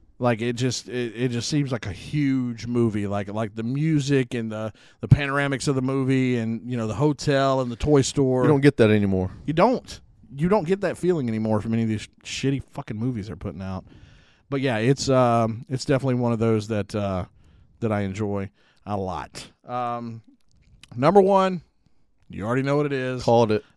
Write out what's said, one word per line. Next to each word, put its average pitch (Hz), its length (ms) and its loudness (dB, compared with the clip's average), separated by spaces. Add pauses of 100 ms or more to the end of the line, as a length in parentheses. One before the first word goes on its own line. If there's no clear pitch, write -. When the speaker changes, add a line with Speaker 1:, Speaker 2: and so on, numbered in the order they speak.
(200)
Speaker 1:
Like, 120 220 0
it 120 160 -2
just, 120 320 -4
it, 120 260 -6
it 123 140 -2
just 120 180 -4
seems 143 240 -2
like 120 140 -6
a 95 80 -8
huge 127 760 -2
movie. 117 400 0
Like, 101 220 -4
like 107 260 -6
the 113 80 -6
music 139 720 0
and 113 180 -6
the, 110 220 -8 (260)
the - 80 -8
panoramics 139 600 0
of 139 60 0
the 131 60 0
movie 131 560 0
and, 113 320 -4
you 123 60 -6
know, 113 120 -4
the 107 80 -6
hotel 139 640 0
and 123 100 -4
the 117 60 -8
toy 147 240 4
store. 131 420 0
Speaker 2:
You 143 60 6
don't 143 120 4
get 143 160 6
that 110 140 8
anymore. 98 400 2 (140)
Speaker 1:
You 147 80 -2
don't. - 480 0 (340)
You 160 140 0
don't 190 180 2
get 196 140 0
that 156 160 -2
feeling 165 320 0
anymore 110 320 0
from 113 120 -2
any 113 100 2
of 113 60 0
these 107 120 -2
sh-, - 440 -10
shitty 139 260 -2
fucking 120 260 -12
movies 113 300 -4
they're 82 100 -12
putting 98 240 -10
out. 95 240 -8 (640)
But 139 100 -4
yeah, 131 200 0
it's, 131 280 2
um, 117 640 2
it's 131 160 -6
definitely 131 300 0
one 120 180 0
of 110 60 -2
those 110 280 2
that, 104 260 -4
uh, 98 320 -4 (540)
that 110 140 0
I 104 80 0
enjoy 98 480 -4 (400)
a 104 60 -4
lot. 92 500 -8 (220)
Um, 120 540 -8 (720)
number 156 240 6
one, 190 420 4 (680)
you 90 160 -8
already 123 160 0
know 139 160 0
what 147 80 2
it 143 80 -4
is. 127 280 -4
Speaker 2:
Called 117 300 6
it. 107 140 2 (120)